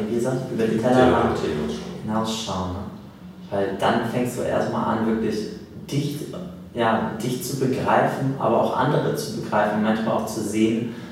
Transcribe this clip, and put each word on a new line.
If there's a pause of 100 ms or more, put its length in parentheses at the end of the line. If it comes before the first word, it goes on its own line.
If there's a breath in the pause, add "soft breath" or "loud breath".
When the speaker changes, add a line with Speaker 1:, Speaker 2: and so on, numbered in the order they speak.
Speaker 1:
wie
gesagt,
über
den
Tellerrand
Speaker 2:
Tellerrand
hinausschauen.
Speaker 1:
hinausschauen,
ne? (680)
Weil
dann
fängst
du
erstmal
an,
wirklich (440)
dich, (580)
ja, (100)
dich
zu
begreifen,
aber
auch
andere
zu
begreifen
und
manchmal
auch
zu
sehen, (160 loud breath)